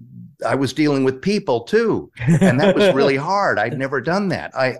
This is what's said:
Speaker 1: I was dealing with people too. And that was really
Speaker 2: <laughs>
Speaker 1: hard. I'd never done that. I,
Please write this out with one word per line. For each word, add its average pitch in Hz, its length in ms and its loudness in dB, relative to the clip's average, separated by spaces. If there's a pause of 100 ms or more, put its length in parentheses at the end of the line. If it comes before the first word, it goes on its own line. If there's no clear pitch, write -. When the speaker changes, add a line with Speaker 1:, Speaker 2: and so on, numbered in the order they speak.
(460)
Speaker 1:
I 117 80 0
was 131 180 -2
dealing 147 320 0
with 131 180 0
people 185 420 -2
too. 208 540 0
And 131 420 2
that 190 160 4
was 196 180 4
really 139 220 2
Speaker 2:
<laughs> 151 140 -4
Speaker 1:
hard. 180 280 0
I'd 117 200 -2
never 135 220 -4
done 185 280 -2
that. 87 280 -6
I, 127 240 -2